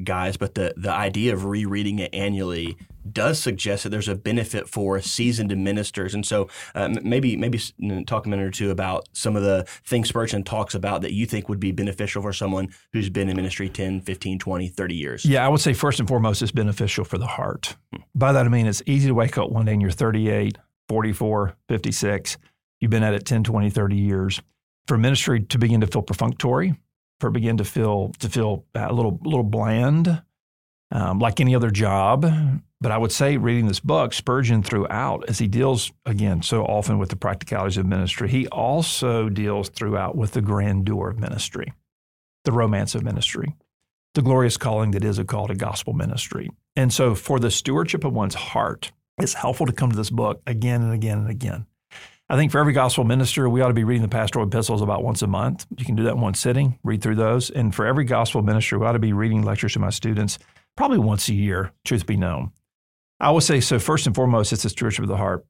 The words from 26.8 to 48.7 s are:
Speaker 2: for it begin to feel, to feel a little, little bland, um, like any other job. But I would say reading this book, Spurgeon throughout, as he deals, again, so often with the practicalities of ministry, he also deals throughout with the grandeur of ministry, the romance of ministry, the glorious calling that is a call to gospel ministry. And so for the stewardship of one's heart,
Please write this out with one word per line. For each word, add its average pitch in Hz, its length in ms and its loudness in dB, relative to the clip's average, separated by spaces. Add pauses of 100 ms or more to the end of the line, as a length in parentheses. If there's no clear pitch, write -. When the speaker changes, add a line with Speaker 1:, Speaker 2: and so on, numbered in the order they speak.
Speaker 2:
for 117 80 -2
it 110 40 0
begin 113 260 0
to 104 60 0
feel, 104 560 0
to 107 100 -4
feel 107 340 -2 (100)
a 110 200 -4
little, 113 280 0
little 139 220 0
bland, 123 800 2 (680)
um, 95 280 0
like 113 200 2
any 127 160 6
other 117 160 4
job. 101 560 4 (540)
But 120 120 0
I 110 60 2
would 113 140 0
say 143 260 2
reading 117 280 2
this 95 140 2
book, 151 320 2
Spurgeon 120 500 2
throughout, 113 640 -2
as 101 120 -2
he 113 100 2
deals, 120 420 2 (140)
again, 101 380 0
so 110 240 0
often 104 320 0
with 95 100 0
the - 80 -6
practicalities 98 640 -4
of 95 80 0
ministry, 92 420 0
he 127 200 0
also 120 800 0
deals 101 400 -2
throughout 104 460 -2
with 110 160 0
the 107 100 0
grandeur 101 640 0
of 110 100 -6
ministry, - 540 -6 (720)
the - 80 2
romance 104 420 2
of - 80 -2
ministry, - 540 -4 (560)
the - 80 2
glorious 127 380 4
calling 110 320 0
that 98 120 2
is 104 160 0
a 107 60 -2
call 101 240 -4
to 98 60 -4
gospel - 400 -4
ministry. - 560 -4 (260)
And 127 160 4
so 123 220 2
for 127 260 0
the 117 100 2
stewardship 151 540 -2
of 135 80 -2
one's 104 220 -2
heart, - 580 -4 (240)